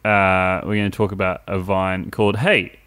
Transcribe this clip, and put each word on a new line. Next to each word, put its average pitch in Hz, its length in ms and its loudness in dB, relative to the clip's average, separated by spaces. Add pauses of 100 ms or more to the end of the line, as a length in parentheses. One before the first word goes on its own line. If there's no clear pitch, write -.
uh, 92 580 2
we're 104 140 -2
gonna 101 120 0
talk 98 220 -2
about 92 360 -4
a 95 120 -4
Vine 95 520 -2
called 104 260 0
Hey, 143 500 0